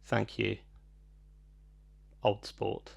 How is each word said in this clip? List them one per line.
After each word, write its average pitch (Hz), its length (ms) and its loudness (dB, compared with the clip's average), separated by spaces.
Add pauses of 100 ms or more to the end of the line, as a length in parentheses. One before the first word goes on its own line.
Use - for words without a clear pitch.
Thank - 320 0
you. 101 200 0 (1600)
Old 104 240 4
sport. - 500 -4